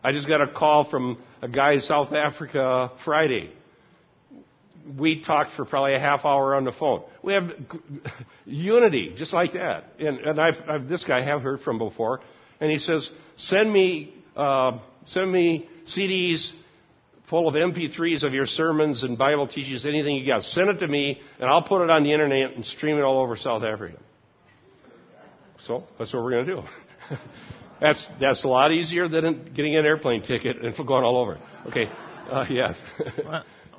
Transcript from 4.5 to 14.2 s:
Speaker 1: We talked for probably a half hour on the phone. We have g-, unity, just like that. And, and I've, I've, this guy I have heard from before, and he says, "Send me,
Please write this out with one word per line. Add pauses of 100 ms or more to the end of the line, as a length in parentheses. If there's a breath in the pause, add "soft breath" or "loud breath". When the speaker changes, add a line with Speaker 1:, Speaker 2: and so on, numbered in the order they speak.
Speaker 1:
We
talked
for
probably
a
half
hour
on
the
phone. (200 loud breath)
We
have
g-, (640 soft breath)
unity,
just
like
that. (140)
And,
and
I've, (100)
I've,
this
guy
I
have
heard
from
before, (380 loud breath)
and
he
says, (280 loud breath)
"Send
me, (220)